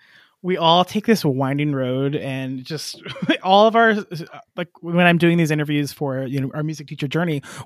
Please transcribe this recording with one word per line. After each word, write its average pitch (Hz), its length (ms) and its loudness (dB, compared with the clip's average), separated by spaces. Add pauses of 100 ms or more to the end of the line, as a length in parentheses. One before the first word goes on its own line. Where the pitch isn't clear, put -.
(420)
we 180 140 -2
all 170 300 4
take - 200 -6
this 220 200 2
winding 143 480 0
road 135 420 -2
and 131 480 -8
just - 380 -12 (200)
<laughs> - 220 -2
all 202 240 6
of 220 80 2
our, 226 200 6 (600)
like, 175 140 -8 (120)
when 170 240 2
I'm 170 120 6
doing 170 200 4
these 160 140 2
interviews 147 400 -2
for, 135 320 -6
you 135 160 -6
know, 135 140 -4
our 151 100 -6
music 151 240 -8
teacher 147 200 -8
journey, 156 340 -2 (240)